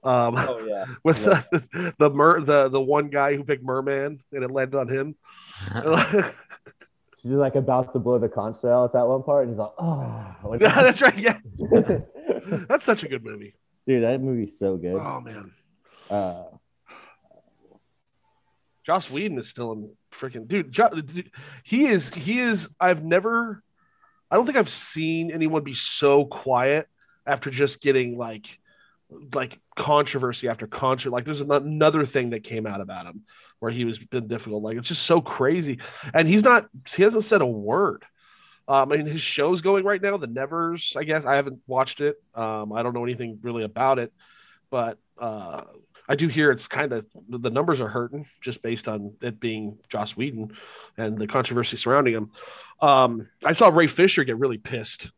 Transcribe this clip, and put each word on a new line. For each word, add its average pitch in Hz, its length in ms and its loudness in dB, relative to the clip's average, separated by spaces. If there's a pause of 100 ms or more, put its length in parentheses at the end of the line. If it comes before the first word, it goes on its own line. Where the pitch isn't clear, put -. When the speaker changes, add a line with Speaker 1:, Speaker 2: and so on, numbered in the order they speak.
Speaker 1:
Um, 123 360 2
Speaker 2:
Oh, 123 280 -4
yeah. 101 180 -6 (100)
Speaker 1:
<laughs> - 100 -20
with 160 200 4
Speaker 2:
Yeah. 190 180 6 (100)
Speaker 1:
the, 170 460 -4
the 147 120 6
mer-, 156 300 4
the, 139 280 4
the 135 120 0
one 147 280 0
guy 143 280 0
who 139 80 -8
picked 131 200 -4
Merman 135 560 -4 (120)
and 131 120 -6
it 123 60 -6
landed 135 280 -2
on 123 100 -2
him. 135 260 -4 (560)
Speaker 3:
<laughs> - 20 -10
Speaker 1:
<laughs> 160 640 0 (880)
Speaker 2:
She's, 123 100 -4
like, 139 220 2
about 127 380 0
to 135 60 -2
blow 120 200 2
the 110 120 0
conch 110 320 -6
shell 123 240 4
at 120 80 -4
that 123 120 4
one 131 160 0
part, 143 240 2
and 120 60 -8
he's 104 60 -8
like, 107 200 -6
"Oh." 117 760 -6
Speaker 1:
<laughs> - 20 -
Yeah, 277 240 6
that's 254 200 6
right, 240 160 6
yeah. 220 200 0 (200)
Speaker 2:
<laughs> 214 1080 0
Speaker 1:
That's 277 180 2
such 214 180 0
a 147 40 -10
good 127 140 -8
movie. 104 320 -16 (320)
Speaker 2:
Dude, 127 160 2
that 127 200 0
movie's 117 360 -4
so 95 200 -2
good. 87 160 -6
Speaker 1:
Oh, 78 260 -6
man. 107 320 -18 (560)
Speaker 2:
Uh, 92 360 -6 (2500)
Speaker 1:
Joss 175 240 -2
Whedon 156 280 -4
is 110 100 -10
still 117 240 -8
in 107 180 -12 (220)
freaking, 123 360 -12
dude, 160 240 -4
Jo-, 220 160 4
dude, 160 420 -6 (320)
he 269 240 2
is, 196 280 2
he 180 260 -4
is, 226 280 0 (120)
I've 180 240 2
never, 214 580 0 (680)
I 175 60 2
don't 240 100 4
think 277 100 -2
I've 220 140 2
seen 165 600 -4
anyone 160 320 -2
be 139 120 -12
so 143 500 4
quiet 135 640 0 (380)
after 139 240 -2
just 131 320 -2
getting, 127 340 2
like, 113 300 -10 (880)
like, 127 240 -6 (180)
controversy 139 720 0
after 113 180 -6
contro-, 131 460 -2
like, 123 120 -4
there's 143 160 -8
an-, 143 100 -6
another 151 560 2
thing 123 240 -2
that 110 140 -8
came 110 220 -6
out 101 140 -8
about 92 260 -12
him 87 160 -18 (360)
where 117 120 -4
he 120 140 -4
was 113 140 -4
been 117 300 -8
difficult. 107 340 -6
Like, 113 160 -6
it's 120 100 -8
just 170 140 -6
so 170 180 6
crazy. 139 580 0 (360)
And 160 120 6
he's 208 160 6
not, 233 260 6 (260)
he 180 80 4
hasn't 220 220 4
said 208 160 4
a 135 60 2
word. 117 580 -2 (640)
Um, 139 240 4
I 147 40 2
mean, 151 100 -2
his 151 140 -6
show's 160 400 0
going 190 240 2
right 196 160 0
now, 202 160 -2
The 151 100 -6
Nevers, 160 680 -6
I 151 80 -6
guess. 156 200 -2
I 135 100 2
haven't 139 320 -2
watched 131 340 -4
it. 143 220 -2 (120)
Um, 107 380 -6
I 113 100 -4
don't 120 120 -4
know 120 100 -6
anything 117 380 -8
really 117 220 -6
about 127 340 0
it, 123 140 -6 (580)
but, 117 280 -4 (200)
uh, 104 440 -10 (460)
I 143 80 2
do 160 100 0
hear 147 240 4
it's 123 160 -2
kinda, 127 380 -4 (240)
the, 123 100 -10
the 117 120 -2
numbers 143 300 0
are 110 80 -4
hurting 123 380 -6 (140)
just 120 220 -10
based 117 260 -6
on 104 320 -8
it 113 180 -8
being 110 400 -8 (100)
Joss 104 280 -6
Whedon 113 340 -8 (460)
and 110 200 -6
the 107 120 -6
controversy 120 480 -2
surrounding 127 380 2
him. 107 160 -6 (500)
Um, 127 480 4 (160)
I 151 80 2
saw 202 160 8
Ray 165 180 8
Fisher 165 380 4
get 120 120 -2
really 120 220 -2
pissed - 600 -10